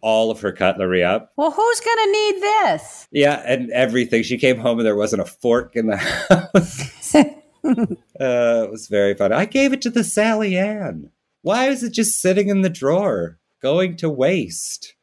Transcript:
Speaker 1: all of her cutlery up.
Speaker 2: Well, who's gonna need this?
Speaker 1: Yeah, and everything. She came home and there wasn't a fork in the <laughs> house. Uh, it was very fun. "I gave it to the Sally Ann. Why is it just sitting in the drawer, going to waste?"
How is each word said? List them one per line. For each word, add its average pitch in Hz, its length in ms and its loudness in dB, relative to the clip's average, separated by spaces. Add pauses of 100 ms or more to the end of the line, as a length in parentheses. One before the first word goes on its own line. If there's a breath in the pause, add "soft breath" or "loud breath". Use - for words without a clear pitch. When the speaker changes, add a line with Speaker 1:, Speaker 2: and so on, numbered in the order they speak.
Speaker 1:
all 110 280 2
of 110 120 -6
her 101 100 -2
cutlery 92 500 0
up. 95 340 0
Speaker 2:
Well, 302 140 2
who's 440 300 0
gonna 440 320 0
need 415 300 0
this? 403 680 -2
Speaker 1:
Yeah, 143 360 2
and 123 240 -2
everything. 120 540 0
She 127 120 -4
came 127 220 2
home 117 200 0
and 117 60 -2
there 107 120 2
wasn't 104 260 -2
a - 20 -2
fork 120 520 -2
in 113 100 -2
the 107 100 -2
<laughs> - 0 -
house. - 1160 -2
Uh, 131 1500 0
it 98 60 -8
was 110 180 -14
very 101 260 2
fun. 98 180 0
"I 156 140 2
gave 269 260 2
it 269 100 -4
to 240 80 -2
the 233 140 0
Sally 214 540 0
Ann. 185 520 -6 (300)
Why 240 280 0
is 262 140 -2
it 233 120 -6
just 220 260 0
sitting 190 280 2
in 196 120 2
the 190 80 2
drawer, 135 680 -2 (240)
going 170 340 0
to 165 140 -2
waste?" 135 920 -4